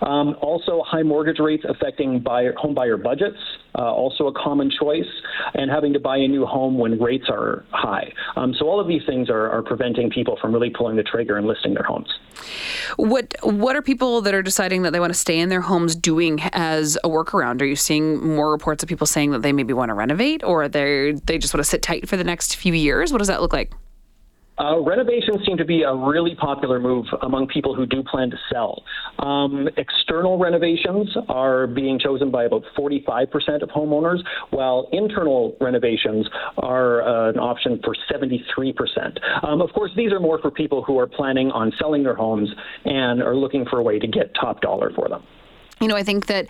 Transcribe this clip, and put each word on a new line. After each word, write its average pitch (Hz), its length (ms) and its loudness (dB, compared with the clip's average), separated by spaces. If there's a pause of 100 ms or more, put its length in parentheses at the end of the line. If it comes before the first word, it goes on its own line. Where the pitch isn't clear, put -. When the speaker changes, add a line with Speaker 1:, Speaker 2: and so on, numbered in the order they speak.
Speaker 1:
Um, 147 400 2
also, 165 400 0
high 160 200 0
mortgage 156 360 2
rates 156 280 2
affecting 131 540 0
buyer, 123 380 2
home 147 160 -2
buyer 120 240 2
budgets, 139 400 -2 (400)
uh, 120 120 0
also 135 360 0
a 135 80 0
common 143 360 0
choice, - 360 0 (480)
and 139 160 0
having 147 240 2
to 139 40 2
buy 135 200 0
a 135 100 4
new 139 160 2
home 131 320 0
when 113 240 2
rates 127 300 0
are 104 400 -2
high. - 420 -2 (240)
Um, 127 220 0
so 147 100 2
all 196 100 2
of 185 100 0
these 160 180 2
things 127 240 -2
are, 110 200 2
are 113 120 0
preventing 120 480 0
people 117 280 -2
from 113 140 -2
really 120 160 2
pulling 113 280 -2
the 110 60 2
trigger 110 360 -2
and 104 80 0
listing - 260 -2
their - 120 -2
homes. - 260 -4 (840)
Speaker 2:
What, 226 460 0
what 220 320 2
are 294 60 0
people 254 400 2
that 196 140 2
are 190 80 2
deciding 185 400 0
that 165 100 2
they 175 80 2
want 175 140 0
to - 40 -2
stay 165 200 2
in 170 100 2
their 185 140 2
homes 170 340 2
doing 165 440 2 (120)
as 156 520 0
a 165 40 2
workaround? 156 540 0
Are - 20 2
you 139 120 0
seeing 156 580 2
more 151 160 2
reports 151 320 -2
of 160 80 -6
people 151 160 0
saying 147 240 2
that 135 100 0
they 139 140 2
maybe 135 180 2
want 123 160 0
to 110 60 -2
renovate, 165 500 0
or 156 240 2
they, 143 440 0 (120)
they 160 140 0
just - 160 -4
want 196 100 2
to - 60 0
sit 175 100 0
tight - 260 -4
for 196 120 -2
the 180 60 -2
next 175 320 -2
few 175 180 0
years? 151 380 2
What 170 60 0
does 208 100 2
that - 120 0
look - 140 0
like? - 180 -2 (840)
Speaker 1:
Uh, 147 220 2
renovations 214 680 0
seem 190 100 0
to 165 80 0
be 160 180 2
a 135 120 2
really 160 400 0
popular 139 440 -2
move 123 280 0 (160)
among 131 260 0
people 139 260 -2
who 127 120 -2
do 135 160 -2
plan 131 280 -2
to - 60 -10 (160)
sell. 117 300 -4 (360)
Um, 139 480 0 (120)
external 175 600 0
renovations 170 680 2 (220)
are 131 360 2
being 135 320 0
chosen 135 320 0
by 120 140 2
about 110 180 2 (140)
forty-five 139 540 0
percent 190 320 0
of 165 80 -8
homeowners, 151 480 2 (320)
while 127 420 0
internal 165 640 2
renovations 117 720 2 (300)
are, 127 440 2
uh, 113 280 2
an 113 80 0
option 120 440 0
for 110 140 -2 (160)
seventy-three 131 600 -2
percent. - 440 -4 (240)
Um, 156 200 2
of 165 100 0
course, 208 240 -2
these 233 160 2
are 190 80 0
more 160 180 2
for 151 120 -2
people 143 340 -2
who 135 140 2
are 123 80 4
planning 135 440 0
on 113 280 0
selling 151 240 2
their 127 120 2
homes 110 360 0 (340)
and 127 380 0
are 123 120 2
looking 135 300 0
for 123 140 -2
a 120 40 2
way 107 160 2
to 107 80 -2
get - 280 0
top 117 260 -4
dollar 98 340 0
for - 140 -2
them. - 160 -6 (560)
Speaker 2:
You 220 80 2
know, 208 80 2
I 202 80 -2
think 202 220 0
that 196 240 -2